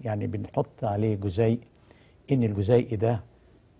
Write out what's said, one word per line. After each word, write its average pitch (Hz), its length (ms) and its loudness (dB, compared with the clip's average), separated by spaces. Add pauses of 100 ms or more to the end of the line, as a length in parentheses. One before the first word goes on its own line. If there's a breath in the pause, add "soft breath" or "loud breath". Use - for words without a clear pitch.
يعني 107 240 -4
بنحط - 560 -6
عليه 107 320 0
جزيء، 104 440 0 (720 soft breath)
إن 131 120 4
الجزيء 107 540 2
ده 113 240 0 (580 soft breath)